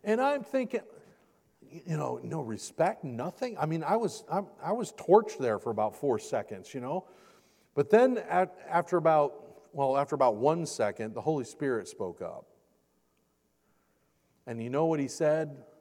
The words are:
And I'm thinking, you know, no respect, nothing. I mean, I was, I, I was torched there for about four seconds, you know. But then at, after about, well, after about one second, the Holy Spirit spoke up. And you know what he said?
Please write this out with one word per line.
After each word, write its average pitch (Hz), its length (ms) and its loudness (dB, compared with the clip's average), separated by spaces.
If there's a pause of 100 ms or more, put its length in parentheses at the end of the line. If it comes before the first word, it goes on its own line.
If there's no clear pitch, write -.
And 220 180 0
I'm 277 220 0
thinking, 247 380 -2 (880)
you 160 280 -6
know, 131 260 -4
no 160 180 -6
respect, 139 640 -2
nothing. 160 560 -6
I 156 60 0
mean, 160 180 -2
I 185 140 2
was, - 340 -4
I, 185 100 0 (220)
I 160 80 -4
was 226 220 -4
torched 208 440 4
there 113 220 0
for - 100 -4
about 107 260 -2
four 131 220 0
seconds, 104 560 -6
you 135 60 -8
know. 139 260 -6 (720)
But 143 140 2
then 240 280 6
at, 180 380 0 (120)
after 175 300 0
about, 156 360 4 (400)
well, 135 240 0
after 143 180 0
about 123 220 4
one 156 280 2
second, 110 480 -2
the 120 80 -8
Holy 151 220 -2
Spirit 120 440 -4
spoke 90 340 -8
up. 82 240 -12 (2000)
And 113 160 -8
you 120 80 -6
know 151 140 2
what 160 140 0
he 139 80 -2
said? 151 560 -2 (180)